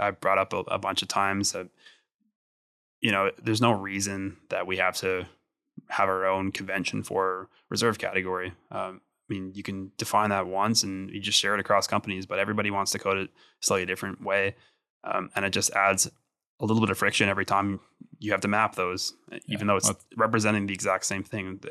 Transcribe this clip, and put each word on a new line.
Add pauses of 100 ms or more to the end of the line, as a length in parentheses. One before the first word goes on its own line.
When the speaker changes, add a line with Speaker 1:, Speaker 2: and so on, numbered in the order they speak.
Speaker 1:
I
brought
up
a,
a
bunch
of
times.
That, (1300)
you
know, (120)
there's
no
reason (140)
that
we
have
to (640)
have
our
own
convention
for (200)
reserve
category. (180)
Um, (280)
I
mean,
you
can
define
that
once
and
you
just
share
it
across
companies,
but
everybody
wants
to
code
it
a
slightly
different
way. (500)
Um,
and
it
just
adds (500)
a
little
bit
of
friction
every
time (380)
you
have
to
map
those, (180)
Speaker 2:
Yeah. (100)
Speaker 1:
even
though
it's
Speaker 2:
Well, (160)
Speaker 1:
representing
the
exact
same
thing. (100)